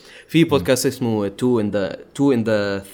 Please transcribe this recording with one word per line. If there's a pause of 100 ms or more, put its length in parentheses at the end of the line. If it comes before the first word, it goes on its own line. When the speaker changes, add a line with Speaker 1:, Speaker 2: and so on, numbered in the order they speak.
(280)
Speaker 1:
في
Speaker 2:
مم.
Speaker 1:
بودكاست
اسمه
Two
in
the،
Two
in
the (100)